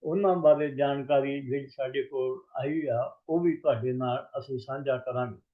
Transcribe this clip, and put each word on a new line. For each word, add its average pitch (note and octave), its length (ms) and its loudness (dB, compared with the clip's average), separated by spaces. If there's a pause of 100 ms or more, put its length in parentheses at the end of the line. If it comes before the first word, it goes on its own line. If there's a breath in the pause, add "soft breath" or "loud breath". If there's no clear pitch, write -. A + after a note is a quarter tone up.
ਉਹਨਾਂ F#3 320 2
ਬਾਰੇ D3+ 360 6
ਜਾਣਕਾਰੀ C#3 680 0
ਜਿਹੜੀ C3+ 260 -4
ਸਾਡੇ C3 360 -4
ਕੋਲ C3 400 -4 (120)
ਆਈ D3 320 -2
ਆ, B2 300 -2 (120)
ਉਹ E3 100 2
ਵੀ E3+ 180 2
ਤੁਹਾਡੇ B2+ 360 0
ਨਾਲ B2+ 360 -2 (100)
ਅਸੀਂ C3 200 -8
ਸਾਂਝਾ C3+ 380 -4
ਕਰਾਂਗੇ। B2 400 -4 (160)